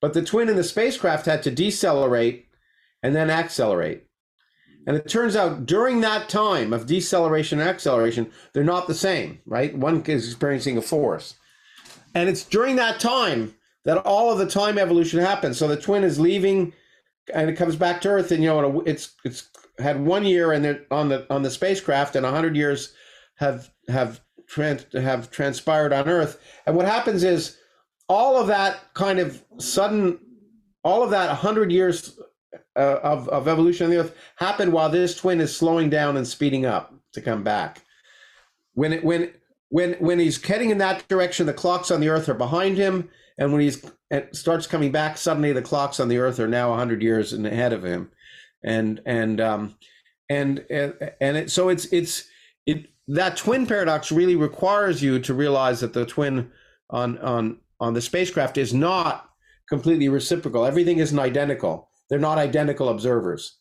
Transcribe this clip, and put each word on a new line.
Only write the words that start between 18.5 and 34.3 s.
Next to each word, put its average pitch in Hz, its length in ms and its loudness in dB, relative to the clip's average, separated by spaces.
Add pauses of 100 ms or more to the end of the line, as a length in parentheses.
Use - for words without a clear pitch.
know, 151 320 2
it's, 156 420 -6
it's - 260 -10 (300)
had 139 260 -2
one 190 200 2
year 175 260 4
and 147 120 2
they're 143 280 -2
on 147 180 0
the, 135 240 -2
on 139 80 0
the 135 80 -2
spacecraft, 143 680 0
and 131 80 0
a 127 60 0
hundred 160 260 0
years 143 380 -2 (440)
have, 131 340 -4 (180)
have 123 320 -2 (240)
trans-, 147 480 -4
have 131 380 -4
transpired 147 600 0
on 139 160 0
Earth. 170 320 0 (280)
And 156 80 2
what 180 100 2
happens 208 380 0
is 175 340 0 (500)
all 254 300 4
of 233 80 2
that 196 480 -2
kind 190 240 0
of 170 260 -4 (140)
sudden, 196 640 0 (640)
all 196 180 4
of 240 80 2
that 180 260 0
hundred 208 360 0
years, 180 480 0 (560)
uh, 139 260 2
of, 147 280 -2
of 143 180 0
evolution 170 380 2
on 170 60 2
the 175 60 4
Earth 165 180 -2 (200)